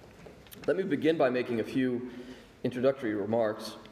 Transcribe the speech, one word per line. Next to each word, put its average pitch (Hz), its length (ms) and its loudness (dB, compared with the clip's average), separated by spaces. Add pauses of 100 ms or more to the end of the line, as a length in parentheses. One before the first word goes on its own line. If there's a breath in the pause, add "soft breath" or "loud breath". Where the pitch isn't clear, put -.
(680)
Let 139 100 2
me 151 60 0
begin 147 360 2
by 143 100 6
making 123 320 0
a 107 40 0
few 127 460 0 (540 loud breath)
introductory 123 500 0
remarks. 107 640 0 (160)